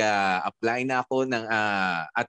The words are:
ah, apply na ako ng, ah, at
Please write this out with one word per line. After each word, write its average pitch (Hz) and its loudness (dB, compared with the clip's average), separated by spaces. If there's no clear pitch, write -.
ah, 98 2
apply 117 -2
na 127 0
ako 131 0
ng, 113 -2
ah, 98 0
at 120 -4